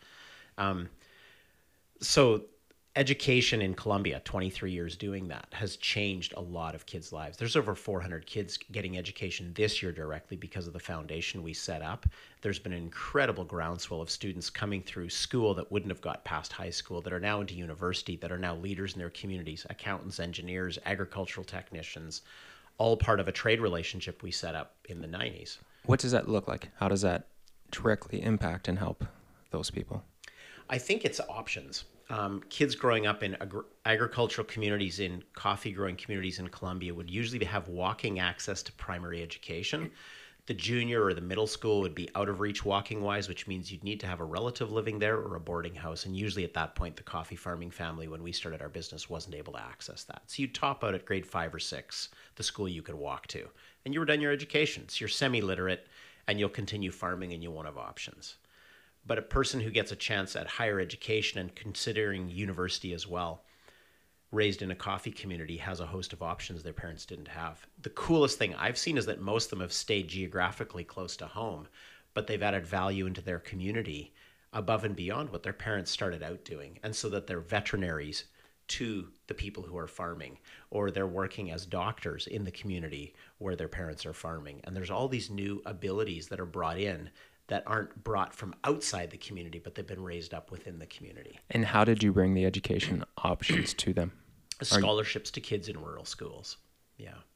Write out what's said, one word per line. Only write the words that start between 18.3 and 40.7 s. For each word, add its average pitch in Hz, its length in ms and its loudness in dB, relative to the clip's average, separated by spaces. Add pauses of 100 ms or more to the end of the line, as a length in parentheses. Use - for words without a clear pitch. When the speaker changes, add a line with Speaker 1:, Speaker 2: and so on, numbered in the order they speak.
Speaker 1:
are 90 60 -2
now 87 200 -2
leaders 95 360 -4
in 95 60 -8
their 85 100 -4
communities, 82 640 -6
accountants, 95 480 -4
engineers, 90 680 -4
agricultural 95 600 -2
technicians, - 760 -10 (560)
all 113 180 6
part 110 240 6
of 110 80 2
a - 40 2
trade 113 280 6
relationship 87 640 0
we 92 80 -6
set 85 240 -2
up - 220 -6 (140)
in 85 120 -8
the 80 60 -6
nineties. 80 500 -4 (300)
Speaker 2:
What 131 120 10
does 123 120 2
that - 180 6
look 104 180 4
like? - 280 -2
How 98 140 4
does 95 120 6
that 87 240 4 (460)
directly - 500 2
impact 95 460 2
and 92 100 4
help - 260 0 (460)
those 80 220 -2
people? - 320 -4 (640)
Speaker 1:
I 127 80 0
think 208 280 2
it's - 220 0
options. - 580 -6 (240)
Um, 101 400 -2
kids 135 260 4
growing 113 320 6
up 104 160 4
in 95 120 0
agr-, 101 300 -6 (200)
agricultural 113 600 4
communities, 104 540 0
in 90 240 -2 (100)
coffee 101 380 0
growing 95 240 -2
communities 95 440 -2
in 90 100 -4
Colombia 90 440 -4
would 85 160 -8
usually 113 360 0
have 92 240 0
walking 92 500 0
access 90 440 0
to - 100 -10
primary 87 500 -6
education. 87 640 -4 (560)
The 120 80 0
junior 117 520 4